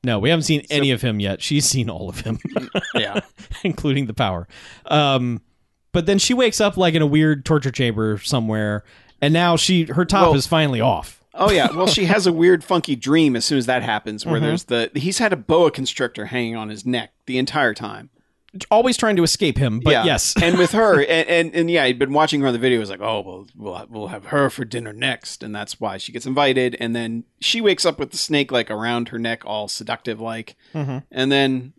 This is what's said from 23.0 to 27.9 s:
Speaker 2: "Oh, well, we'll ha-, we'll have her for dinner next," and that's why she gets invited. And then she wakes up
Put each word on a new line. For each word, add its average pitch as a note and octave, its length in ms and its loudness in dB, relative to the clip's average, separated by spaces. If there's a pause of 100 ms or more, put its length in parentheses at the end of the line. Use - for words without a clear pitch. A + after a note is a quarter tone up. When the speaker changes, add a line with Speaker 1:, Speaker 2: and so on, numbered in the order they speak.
Speaker 2:
"Oh, G#2+ 200 -2
well, F#2 340 -14
we'll G2 200 -12
ha-, A2 140 -14
we'll G#2+ 180 -12
have G2 180 -14
her C#3 240 0
for B2 160 -8
dinner A2+ 280 -10
next," B2 500 -6
and G#2+ 120 -10
that's G#2 240 -12
why G2 180 -6
she - 140 -14
gets A#2+ 140 -10
invited. C3 540 0
And A#2 160 -4
then A#2 280 -6 (160)
she - 220 -2
wakes G#3 240 2
up D#3+ 140 0